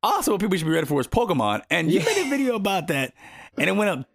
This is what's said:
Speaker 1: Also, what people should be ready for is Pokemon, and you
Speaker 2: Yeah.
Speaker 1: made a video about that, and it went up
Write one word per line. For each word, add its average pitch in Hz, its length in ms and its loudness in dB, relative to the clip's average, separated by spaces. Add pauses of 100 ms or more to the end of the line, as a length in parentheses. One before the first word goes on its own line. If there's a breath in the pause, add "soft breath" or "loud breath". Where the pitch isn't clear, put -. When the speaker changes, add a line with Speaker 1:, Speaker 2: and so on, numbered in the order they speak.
Speaker 1:
Also, - 300 0
what 196 80 0
people 196 160 0
should 160 100 -2
be 160 60 2
ready 156 140 2
for 143 120 0
is 127 80 0
Pokemon, 127 600 0
and 165 240 2
you - 80 4
Speaker 2:
Yeah. - 60 0
Speaker 1:
made 403 200 0
a 269 40 -4
video 269 260 0
about 196 320 -2
that, 135 240 -2 (460 loud breath)
and 175 100 0
it 190 80 0
went 208 140 2
up 135 240 -6